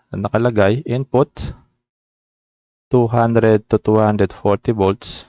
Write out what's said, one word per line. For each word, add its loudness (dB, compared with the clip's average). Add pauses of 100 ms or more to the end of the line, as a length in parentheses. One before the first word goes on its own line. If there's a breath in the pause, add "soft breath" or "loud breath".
(140)
na -6
nakalagay, 0
input -2 (1500)
two 2
hundred 2
to 0
two 2
hundred 0
forty -2
volts. -4